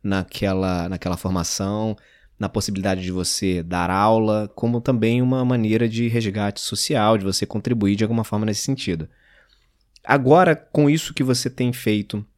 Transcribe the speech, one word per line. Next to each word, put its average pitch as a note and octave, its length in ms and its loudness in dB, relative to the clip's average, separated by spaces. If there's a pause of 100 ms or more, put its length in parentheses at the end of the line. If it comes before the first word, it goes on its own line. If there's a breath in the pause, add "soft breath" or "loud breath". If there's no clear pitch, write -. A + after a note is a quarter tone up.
naquela, F#2+ 840 -2
naquela F2+ 300 -4
formação, G2 800 -2 (420 soft breath)
na G2+ 80 -2
possibilidade F#2+ 540 -2
de F#2 100 -4
você F2+ 500 -2
dar F2 280 -2
aula, G#2+ 680 2
como A#2 240 0
também A#2 420 2
uma B2+ 220 2
maneira A#2 460 2
de A#2 180 -2
resgate G#2 540 -2
social, A2 560 2
de F#2+ 80 -2
você G2 200 0
contribuir G#2 520 0
de A2 80 0
alguma A2+ 180 0
forma G#2+ 220 -2
nesse G#2 160 -2
sentido. F2 480 -4 (960 soft breath)
Agora, D3 520 4
com C#3+ 340 0
isso D#3 240 -2
que C#3 100 -2
você B2+ 260 0
tem B2 220 -2
feito G#2 540 -2 (120)